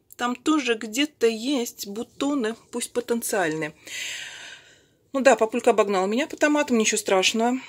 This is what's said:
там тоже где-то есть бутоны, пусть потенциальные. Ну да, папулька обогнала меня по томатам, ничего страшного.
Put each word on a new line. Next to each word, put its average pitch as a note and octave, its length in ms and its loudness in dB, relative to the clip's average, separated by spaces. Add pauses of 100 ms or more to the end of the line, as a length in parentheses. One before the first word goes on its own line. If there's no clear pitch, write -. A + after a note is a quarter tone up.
(160)
там B3 200 -2
тоже C#4 380 0
где-то A#3 520 -2
есть A#3 600 -2
бутоны, A#3 680 -4 (160)
пусть - 220 -8
потенциальные. F3+ 840 -2 (1400)
Ну C4+ 80 -2
да, B3+ 160 8
папулька A3+ 340 2
обогнала G3+ 360 2
меня A#3 200 0
по - 100 -12
томатам, D4 420 2
ничего A3 200 2
страшного. A3 600 2 (100)